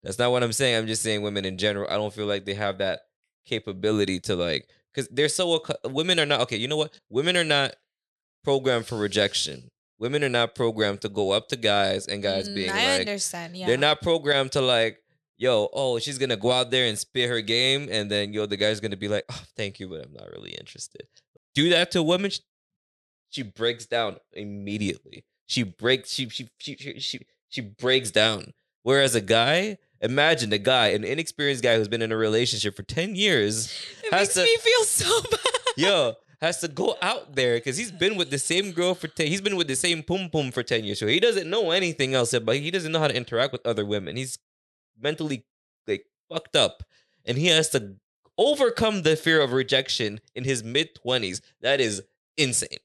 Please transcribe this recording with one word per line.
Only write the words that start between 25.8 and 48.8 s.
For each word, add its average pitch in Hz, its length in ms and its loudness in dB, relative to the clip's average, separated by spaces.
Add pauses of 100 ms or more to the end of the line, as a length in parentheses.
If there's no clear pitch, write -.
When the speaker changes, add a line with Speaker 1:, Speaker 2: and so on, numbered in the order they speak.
Speaker 1:
she, 131 160 -4
she, 117 200 -12 (100)
she, - 180 -12
she, 135 240 -14
she, - 200 -8 (280)
she - 120 -8
breaks 120 500 0
down. 107 420 -2 (300)
Whereas 135 320 4
a 113 60 4
guy, 139 580 2 (220)
imagine 135 520 2
a 107 60 2
guy, 120 300 4
an 104 160 0
inexperienced 143 580 -2
guy 120 140 6
who's 107 120 2
been 113 140 -2
in 110 100 -2
a 110 40 0
relationship 110 600 2
for 98 60 -10
ten 185 340 -4
years, 113 500 2 (380)
Speaker 2:
It 440 80 -2
Speaker 1:
has 381 160 4
Speaker 2:
makes - 60 0
Speaker 1:
to 554 80 2
Speaker 2:
me 466 140 6
feel 453 280 4
so 415 380 2
<laughs> 466 80 -6
bad. 440 100 0 (360)
Speaker 1:
yo, 170 380 2 (260)
has 170 200 0
to 170 80 -4
go 151 340 -2
out 180 320 -4
there 123 260 4
'cause 131 160 -4
he's 220 160 -6
been 190 240 0
with 160 140 -2
the 143 80 -2
same 185 340 0
girl 175 220 2
for 165 140 -8
ten, 156 180 0
he's 190 160 -2
been 202 140 0
with 165 120 0
the 131 80 -2
same 165 260 0
pum 180 280 -4
pum 143 200 0
for 123 120 -4
ten 113 220 -2
years. 101 140 -4
So 110 80 -2
he 143 140 4
doesn't 196 300 0
know 190 220 0
anything 156 420 0
else 123 180 2
about, 113 240 2
he 147 140 -4
doesn't 165 220 -4
know 160 80 2
how 151 80 2
to 117 80 0
interact 123 360 -2
with - 140 -8
other 107 180 0
women. 101 320 -4
He's 127 220 -8 (600)
mentally, 147 460 -4 (420)
like, 101 200 -2 (240)
fucked 160 260 -4
up. 110 260 2 (440)
And 120 100 0
he 160 120 2
has 160 220 4
to 101 260 -2 (420)
overcome 226 640 4